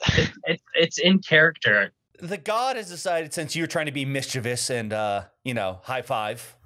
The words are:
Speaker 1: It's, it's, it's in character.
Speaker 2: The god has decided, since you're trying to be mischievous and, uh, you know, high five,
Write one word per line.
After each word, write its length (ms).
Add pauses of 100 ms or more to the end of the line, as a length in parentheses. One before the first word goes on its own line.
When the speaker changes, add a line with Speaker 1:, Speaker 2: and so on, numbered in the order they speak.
Speaker 1:
It's, 240 (140)
it's, 180 (120)
it's 240
in 200
character. 720 (300)
Speaker 2:
The 160
god 380
has 140
decided, 440
since 220
you're 120
trying 180
to 80
be 100
mischievous 680
and, 220
uh, 320 (220)
you 80
know, 300
high 180
five, 540 (100)